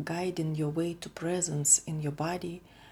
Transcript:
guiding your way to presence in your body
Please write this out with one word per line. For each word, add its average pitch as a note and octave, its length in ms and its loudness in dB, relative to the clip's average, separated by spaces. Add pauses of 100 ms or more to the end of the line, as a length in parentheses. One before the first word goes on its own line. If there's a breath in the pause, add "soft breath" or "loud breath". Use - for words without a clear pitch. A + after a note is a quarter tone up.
guiding E3+ 520 0
your D3+ 160 0
way E3 240 0
to - 160 -12
presence D#3+ 760 2
in D#3 140 -2
your D3 120 0
body F3 500 -2 (300 loud breath)